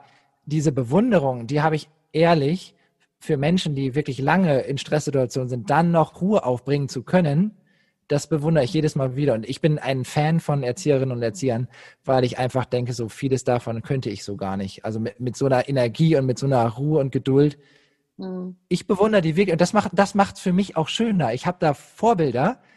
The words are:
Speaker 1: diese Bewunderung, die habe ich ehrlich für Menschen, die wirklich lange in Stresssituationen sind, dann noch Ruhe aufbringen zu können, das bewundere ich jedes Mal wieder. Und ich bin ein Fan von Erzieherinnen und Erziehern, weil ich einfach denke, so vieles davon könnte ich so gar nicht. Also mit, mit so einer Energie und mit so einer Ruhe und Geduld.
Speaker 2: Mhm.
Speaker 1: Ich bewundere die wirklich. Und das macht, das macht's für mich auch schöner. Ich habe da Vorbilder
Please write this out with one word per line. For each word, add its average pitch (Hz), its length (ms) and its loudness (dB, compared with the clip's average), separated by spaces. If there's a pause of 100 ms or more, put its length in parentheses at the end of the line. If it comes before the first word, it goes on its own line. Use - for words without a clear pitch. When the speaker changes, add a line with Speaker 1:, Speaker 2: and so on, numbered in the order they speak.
(460)
Speaker 1:
diese 151 260 0
Bewunderung, 135 720 0
die 143 160 -2
habe 156 140 2
ich - 140 -8 (220)
ehrlich 165 640 2 (440)
für 151 180 -2
Menschen, 156 380 0
die 135 180 -4
wirklich 135 260 -4
lange 151 420 2
in 135 180 -6
Stresssituationen 135 680 -2
sind, 120 200 -6
dann 165 220 4
noch - 300 2
Ruhe 196 240 2
aufbringen 131 440 -2
zu 120 140 -8
können, 175 520 2 (520)
das 143 180 0
bewundere 156 380 2
ich - 100 -2
jedes 156 220 0
Mal 131 200 -2
wieder. 135 200 2
Und 110 120 -6
ich 135 140 -6
bin 151 160 2
ein 131 260 -4
Fan 156 360 0
von 143 240 -2
Erzieherinnen 131 520 0
und 120 60 -6
Erziehern, 117 460 -2 (360)
weil 131 200 2
ich 123 160 -2
einfach 127 260 -2
denke, 123 280 -4
so 113 140 -6
vieles 131 360 -4
davon 117 400 -2
könnte 131 260 -4
ich 98 140 -10
so 101 120 -10
gar 98 220 -6
nicht. 98 260 -8
Also 110 160 -6
mit, 113 200 -8
mit 123 180 -6
so 139 80 -2
einer 127 240 2
Energie 139 460 2
und 135 100 2
mit 127 140 -2
so 139 80 -2
einer 123 220 2
Ruhe 143 320 -2
und 135 100 -2
Geduld. 139 480 2 (580)
Speaker 2:
Mhm. 185 380 -10 (120)
Speaker 1:
Ich - 200 -2
bewundere 208 340 4
die 156 140 0
wirklich. 190 160 2
Und 175 100 0
das 180 120 2
macht, 208 200 2
das 196 220 2
macht's 196 240 2
für 180 140 0
mich 190 220 -2
auch 156 120 0
schöner. 180 480 0
Ich - 100 -10
habe 175 140 -2
da 151 160 2
Vorbilder 170 880 0 (140)